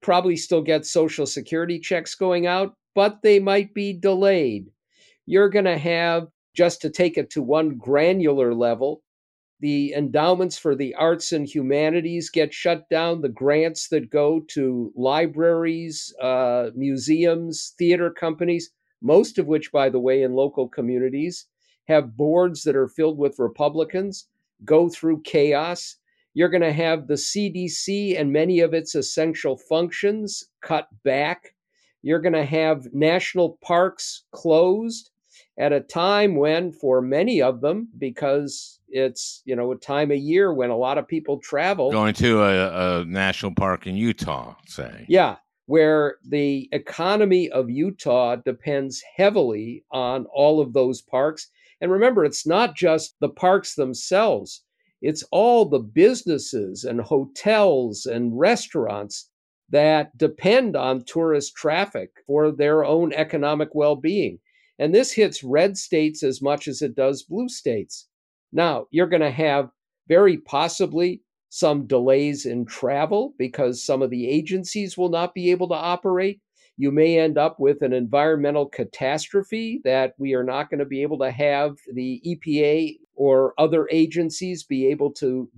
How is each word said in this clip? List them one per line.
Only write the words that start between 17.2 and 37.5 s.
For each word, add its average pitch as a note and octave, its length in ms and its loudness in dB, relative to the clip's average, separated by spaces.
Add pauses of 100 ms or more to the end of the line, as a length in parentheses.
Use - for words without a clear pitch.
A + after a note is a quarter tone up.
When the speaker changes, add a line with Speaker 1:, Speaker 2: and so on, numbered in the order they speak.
Speaker 1:
theater F3 340 2
companies, E3+ 600 -4 (320)
most D#3 360 4
of D#3+ 80 0
which, D#3 260 -2
by C3+ 180 2
the B2+ 100 -2
way, C3 220 2
in B2+ 100 0
local C3+ 360 -2
communities, C3 800 -4 (400)
have C3+ 300 2
boards D#3+ 460 2
that C#3+ 140 0
are C3 120 2
filled D#3 300 -2
with C#3+ 200 -2
Republicans, D#3 880 -4 (380)
go D#3+ 240 6
through D#3+ 340 -2
chaos. D3+ 720 0 (400)
You're E3 120 4
gonna E3 240 2
have D#3+ 340 -2
the C#3+ 100 -2
C G3+ 320 -4
D F3+ 200 -6
C G3 480 -4
and C#3+ 160 -2
many E3+ 260 2
of E3 160 2
its D#3+ 220 -4
essential D#3 600 -2
functions G3 840 -4 (200)
cut - 260 -4 (160)
back. C#3+ 500 -2 (480)
You're D#3 180 0
gonna D#3+ 240 0
have D3+ 480 -2
national E3+ 720 0
parks - 720 -2
closed F#3 800 0 (460)
at D3 160 0
a C#3+ 80 2
time G3 540 0
when, D#3 380 0
for C3 280 2
many D#3 400 0
of B2+ 200 0